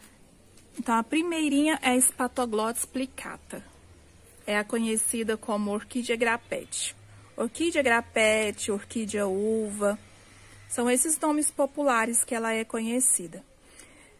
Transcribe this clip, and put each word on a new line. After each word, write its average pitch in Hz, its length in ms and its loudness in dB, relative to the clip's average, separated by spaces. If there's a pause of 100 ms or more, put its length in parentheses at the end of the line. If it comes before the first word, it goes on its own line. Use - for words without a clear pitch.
(800)
Então, 233 160 0
a 226 80 4
primeirinha 311 800 2
é 262 80 2
a 254 100 4
Spatoglottes 233 840 -2
plicata. - 760 -10 (840)
É 208 100 0
a 208 80 2
conhecida 226 720 -2
como 208 360 -2
orquídea 233 440 -4
grapete. - 800 -4 (400)
Orquídea 311 460 0
grapete, 220 880 2
orquídea 202 540 -4
uva, 208 720 0 (680)
são 247 240 0
esses 254 300 2
nomes 302 320 0
populares 262 720 2
que - 100 -6
ela 226 180 -2
é 220 120 -2
conhecida. 226 800 -2 (760)